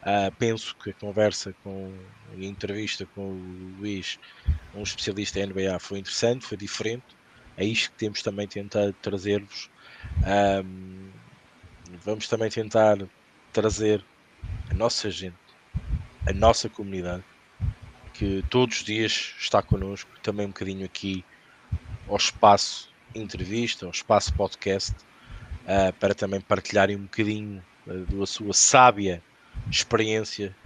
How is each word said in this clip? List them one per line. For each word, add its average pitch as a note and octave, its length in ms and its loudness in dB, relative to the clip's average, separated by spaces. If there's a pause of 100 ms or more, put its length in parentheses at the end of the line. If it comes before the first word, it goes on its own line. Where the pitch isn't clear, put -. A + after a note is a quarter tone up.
Ah, G2 360 2
penso A2+ 380 -2
que - 140 -12
a F#2+ 40 -10
conversa G#2 680 0
com, F#2+ 300 -12 (440)
e F#2+ 80 -8
a G2 40 -6
entrevista G2+ 560 -6 (100)
com G2+ 60 -10
o F#2 580 -10
Luís, G2+ 400 -6 (560)
um G#2 80 -8
especialista G2+ 560 -4
em G2 40 2
N G2 100 -4
B F#2+ 140 0
A, F#2 120 0
foi G2 200 -8
interessante, A#2 460 0
foi G#2 120 -8
diferente. G#2+ 480 -6 (520)
É F#2+ 80 0
isto A2+ 260 0
que - 60 -20
temos G#2 240 -4
também G2+ 260 -4
tentado G2+ 540 0
trazer-vos. G2+ 680 -2 (560)
Ahm, F#2+ 840 0 (920)
vamos G#2+ 240 -4
também A2 220 0
tentar G#2+ 480 4 (540)
trazer G#2+ 520 2 (680)
a - 40 -2
nossa A2 360 0
gente, F2+ 260 -10 (920)
a G2 60 2
nossa A2 340 4
comunidade, F#2 560 -6 (880)
que G2 360 -2
todos B2+ 280 4
os - 60 -6
dias G#2+ 560 -2
está - 220 4
connosco, G2 500 -2 (100)
também G#2 240 -2
um G2 40 -6
bocadinho F#2+ 360 -6
aqui F#2+ 380 -6 (840)
ao G#2 100 -2
espaço - 720 4 (260)
entrevista, G#2 720 -4
ao F2 60 -10
espaço - 420 2
podcast, - 640 -2 (680)
ah, F#2+ 320 4
para G2+ 160 2
também G2 280 -2
partilharem G2+ 560 2
um G2+ 60 -10
bocadinho, G#2 600 -4 (240)
ah, - 60 -10 (180)
da G2 140 0
sua G2+ 280 -6
sábia G2+ 680 8 (460)
experiência A2 840 -2 (120)